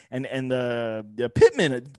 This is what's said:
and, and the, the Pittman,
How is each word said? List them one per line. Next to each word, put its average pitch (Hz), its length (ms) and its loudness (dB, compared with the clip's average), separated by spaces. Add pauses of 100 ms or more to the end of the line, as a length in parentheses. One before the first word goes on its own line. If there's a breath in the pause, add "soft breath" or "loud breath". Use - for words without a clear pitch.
(100)
and, 127 160 -4
and 131 240 -4
the, 117 640 -2
the 117 140 -2
Pittman, 139 580 4 (120)